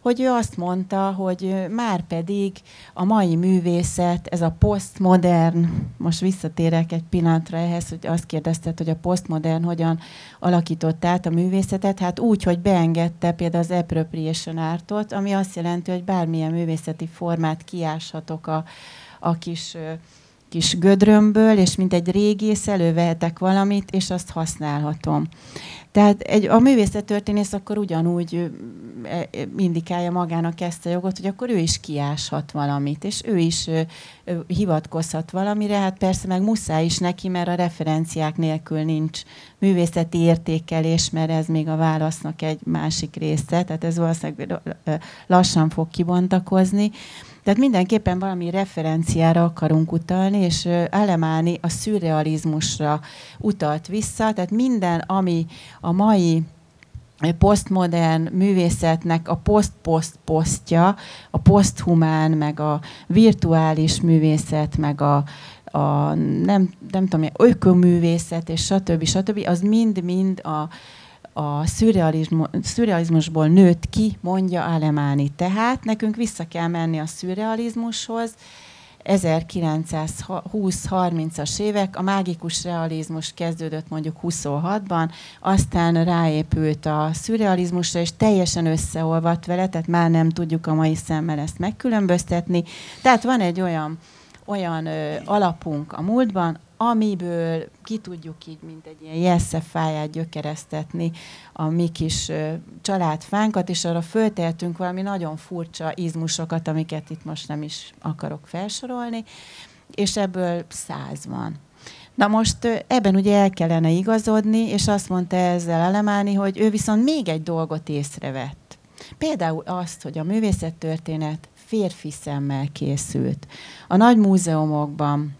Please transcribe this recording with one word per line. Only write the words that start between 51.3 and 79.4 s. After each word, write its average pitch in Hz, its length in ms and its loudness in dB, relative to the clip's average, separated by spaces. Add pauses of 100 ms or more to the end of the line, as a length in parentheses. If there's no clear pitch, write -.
a 175 80 -2
szürrealizmusra 156 1300 -2 (380)
utalt 160 480 -2
vissza, 214 460 -2
tehát 180 180 -4
minden, 208 500 0
ami 180 460 0 (340)
a 170 120 -2
mai 180 500 4 (960)
posztmodern 170 920 4
művészetnek 170 960 2
a 170 60 0
poszt-poszt-posztja, 165 1600 2 (360)
a - 80 0
poszthumán, 165 920 6
meg 151 300 0
a 151 200 0 (260)
virtuális 165 920 4
művészet, 156 760 2
meg 147 240 0
a, 143 240 4 (400)
a 147 500 0 (300)
nem, 190 260 4 (200)
nem 190 180 0
tudom, 156 180 2 (100)
ökoművészet, 175 1120 4
és 165 160 0
stb., 180 400 0
stb., 190 420 -2
az 175 140 0
mind-mind 190 840 2
a, 156 260 -4 (720)
a 147 260 -2
szürrealizmu-, 160 800 2 (180)
szürrealizmusból 165 840 2
nőtt 175 440 6
ki, - 300 0
mondja 180 440 -2
Alemáni. 147 720 0
Tehát 220 480 -2
nekünk 220 320 -2
vissza 220 320 -4
kell 170 200 -4
menni 165 300 -2
a 156 80 -6
szürrealizmushoz, 226 1300 -6 (680)
ezerkilencszázhúsz-harmincas 165 2500 -2